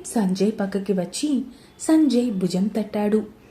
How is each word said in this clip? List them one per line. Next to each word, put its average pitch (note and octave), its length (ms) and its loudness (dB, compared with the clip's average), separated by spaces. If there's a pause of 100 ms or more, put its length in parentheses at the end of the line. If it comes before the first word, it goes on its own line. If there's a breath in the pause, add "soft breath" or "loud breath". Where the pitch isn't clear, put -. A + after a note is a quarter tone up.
(120)
సంజయ్ F#3+ 480 2
పక్కకి G3 400 -2
వచ్చి F3 280 -4 (560 loud breath)
సంజయ్ C4 440 4 (120)
భుజం F#3 240 0 (120)
తట్టాడు. G#3 420 0 (320 soft breath)